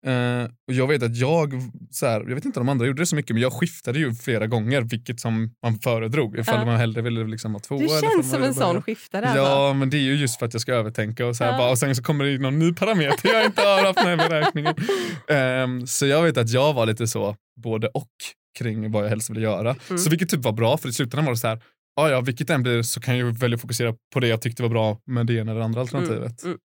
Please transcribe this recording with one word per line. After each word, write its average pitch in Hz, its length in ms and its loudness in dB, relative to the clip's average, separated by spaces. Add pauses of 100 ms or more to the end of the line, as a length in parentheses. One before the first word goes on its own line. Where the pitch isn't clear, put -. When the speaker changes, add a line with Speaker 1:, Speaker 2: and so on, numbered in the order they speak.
Speaker 1:
Eh, 123 380 0 (240)
och 131 60 -4
jag 127 120 2
vet 143 160 2
att 117 140 -2
jag, 143 360 2 (380)
så - 160 -4
här, 113 140 0
jag 127 140 -6
vet 147 100 -8
inte 233 160 -4
om 120 60 0
de 135 40 2
andra 127 160 2
gjorde 139 160 -2
det 180 40 0
så 160 100 -2
mycket, 139 180 -2
men 113 80 2
jag 127 100 2
skiftade - 460 -4
ju 131 160 0
flera 113 320 -2
gånger 120 360 0
vilket 117 380 -6
som 113 420 -2
man 113 160 0
föredrog, 113 600 -2
ifall 117 200 0
Speaker 2:
Ja. 117 60 0
Speaker 1:
man 117 120 2
hellre 113 260 0
ville, 117 220 -2
liksom, 110 300 -6
ha 101 60 -8
två 143 180 -6
Speaker 2:
Du 285 60 0
Speaker 1:
eller 311 160 2
Speaker 2:
känns - 40 0
Speaker 1:
ifall 440 120 4
man 302 80 4
Speaker 2:
som 262 160 -2
Speaker 1:
ville 254 80 2
Speaker 2:
en 262 60 -2
sån 254 140 2
Speaker 1:
börja. 175 140 0
Speaker 2:
skiftare, 220 460 -6
alltså. 139 160 4
Speaker 1:
Ja, 139 280 4
men 135 180 2
det 147 60 0
är 147 60 2
ju 135 120 2
just 143 240 0
för - 80 -4
att 117 80 -4
jag 110 60 -2
ska 135 140 -2
övertänka 113 520 -2
och 120 100 -2
så 120 80 0
här, 120 80 2
Speaker 2:
Ja. 127 60 0
Speaker 1:
bara, 123 120 4
och 123 80 2
sen 135 180 2
så 123 60 -4
kommer 143 220 0
det 139 140 0
någon 135 200 0
ny 165 160 4
parameter 180 540 2
jag 226 160 4
inte 214 180 2
har 196 220 6
haft 190 200 4
med 175 100 2
i - 20 2
beräkningen. 156 580 2 (280)
Speaker 2:
<laughs> - 260 -8
Speaker 1:
Ehm, 127 580 0
så - 200 0
jag 147 160 4
vet 165 140 4
att 113 140 2
jag 135 240 4
var 117 120 2
lite 110 200 0
så, 101 300 -2 (260)
både 113 260 -2
och - 200 -6 (500)
kring 107 340 -4
vad 107 120 0
jag 104 40 -2
helst 110 220 -4
ville 110 100 -6
göra. 110 360 0 (120)
Speaker 2:
Mm. 180 100 -4
Speaker 1:
Så 175 120 0
vilket 165 180 0
typ 156 160 0
var 117 80 2
bra, 117 260 2
för 135 100 -8
i 123 40 -6
slutändan 135 320 -2
var 135 80 0
det 117 60 -2
så 117 100 -2
här, 110 140 -4 (340)
ja, 151 140 4
ja, 127 100 2
vilket 127 300 -4
än 139 120 2
blir 117 200 2
så 120 180 -4
kan 127 180 0
jag 123 80 0 (120)
välja 120 160 0
att 117 80 -4
fokusera 117 320 -2 (200)
på 135 60 2
det 123 80 2
jag 113 140 2
tyckte 117 200 -4
var 117 80 0
bra 110 360 0
med 120 200 0
det 120 80 2
ena 110 180 -2
eller 110 80 -4
andra 113 200 -2
Speaker 2:
Mm, 123 160 -6
Speaker 1:
alternativet. 139 480 -4
Speaker 2:
mm. 175 140 -8 (140)